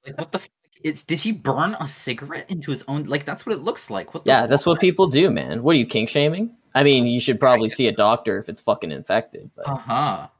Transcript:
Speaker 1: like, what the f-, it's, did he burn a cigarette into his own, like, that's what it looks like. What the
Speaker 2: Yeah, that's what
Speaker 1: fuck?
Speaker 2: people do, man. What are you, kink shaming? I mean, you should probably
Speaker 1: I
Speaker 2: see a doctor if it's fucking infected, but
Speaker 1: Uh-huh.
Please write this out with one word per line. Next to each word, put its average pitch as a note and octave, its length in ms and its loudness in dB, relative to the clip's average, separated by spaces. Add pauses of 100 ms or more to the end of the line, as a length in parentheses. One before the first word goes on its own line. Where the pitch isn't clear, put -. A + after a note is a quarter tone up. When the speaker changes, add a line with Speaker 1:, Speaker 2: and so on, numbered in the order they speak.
Speaker 1:
like, C#3+ 100 -12
what - 140 -10
the F#3+ 80 -4
f-, - 100 -14 (340)
it's, D3+ 200 -6
did E3 160 -4
he A3 140 -2
burn D3+ 480 -2
a D3 60 -6
cigarette - 600 -8
into D#3 220 -6
his B2+ 160 -6
own, D3 160 -4
like, C#3+ 220 -4
that's D3 200 -8
what A3 100 -2
it - 60 -10
looks - 280 -8
like. G2 240 -8
What - 100 -10
the - 60 2
Speaker 2:
Yeah, A#2+ 180 2
that's C#3 180 2
what E3+ 120 4
Speaker 1:
fuck? - 40 -2
Speaker 2:
people F#3 260 4
do, D#3 220 4
man. D2+ 320 -4
What D#3 140 4
are C3+ 40 6
you, A2+ 60 2
kink A2 240 -2
shaming? E3 420 0 (220)
I C3+ 100 4
mean, C3 240 6
you A#2+ 120 0
should A#2 220 0
probably A#2+ 280 6
Speaker 1:
I - 60 -4
Speaker 2:
see B2 120 2
a G2+ 40 2
doctor G#2 480 2
if - 80 -10
it's - 140 -12
fucking F#2 300 -2
infected, - 640 -4
but - 120 -10
Speaker 1:
Uh-huh. B2+ 600 -4 (120)